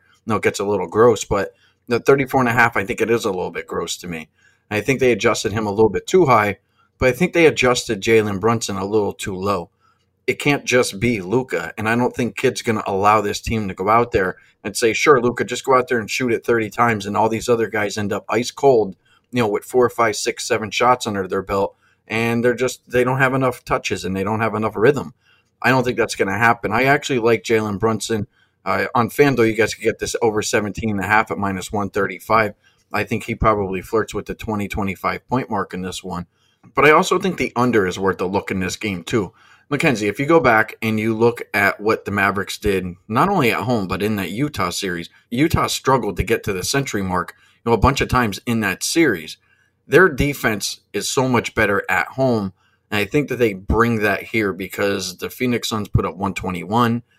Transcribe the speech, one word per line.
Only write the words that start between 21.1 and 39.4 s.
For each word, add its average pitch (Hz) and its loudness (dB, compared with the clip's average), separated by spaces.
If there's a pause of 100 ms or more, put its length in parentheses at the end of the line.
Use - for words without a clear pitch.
their 95 -4
belt, 98 -4 (280)
and 117 -2
they're 123 2
just, 120 -6
they 123 2
don't 131 -2
have 131 2
enough 131 -2
touches 110 -4
and 95 -4
they 95 -2
don't 110 -2
have 107 -2
enough 110 -2
rhythm." 107 2 (480)
I 117 4
don't 131 4
think 120 -2
that's 110 -2
gonna 98 -2
happen. 117 2
I 120 2
actually 139 2
like 113 2
Jalen 107 0
Brunson. 110 -2 (380)
Uh, 98 -2
on 117 0
FanDuel, 131 4
you 107 0
guys 107 0
can - -16
get 110 0
this 98 -6
over 107 0
seventeen 107 -2
and 101 -4
a 92 -4
half 107 2
at - -6
minus 95 -4
one 101 -4
thirty-five. 101 0 (400)
I 104 -2
think 104 -6
he 113 -6
probably 98 0
flirts 107 -2
with 101 -8
the 92 -8
twenty, 101 -6
twenty-five 92 -6
point 127 -4
mark 98 -4
in 92 -8
this 92 -10
one. 90 -8 (480)
But 135 6
I 151 8
also 180 4
think 180 -2
the 127 -4
under 113 2
is 90 -4
worth 95 0
a 95 -2
look 95 -2
in 98 -4
this 92 -4
game, 95 -6
too. 104 -2 (360)